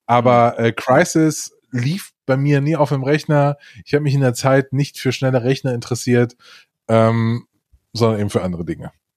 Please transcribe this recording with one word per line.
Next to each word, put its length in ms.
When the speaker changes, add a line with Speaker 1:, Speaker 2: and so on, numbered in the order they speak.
Speaker 1:
Aber, 500
Speaker 2:
Mhm. 80
Speaker 1:
äh, 60
Crysis 800
lief 420
bei 120
mir 240
nie 160
auf 120
dem 140
Rechner. 540
Ich 100
habe 100
mich 120
in 60
der 120
Zeit 400
nicht 240
für 140
schnelle 320
Rechner 300
interessiert, 600
ähm, 580
sondern 280
eben 80
für 140
andere 220
Dinge. 260